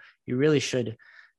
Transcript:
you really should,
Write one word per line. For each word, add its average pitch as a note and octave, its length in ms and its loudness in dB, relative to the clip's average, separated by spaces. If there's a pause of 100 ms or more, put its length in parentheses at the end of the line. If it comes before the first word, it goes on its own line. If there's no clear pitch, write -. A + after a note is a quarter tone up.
(260)
you B2 120 -4
really D3 240 4
should, A#2 360 -4 (420)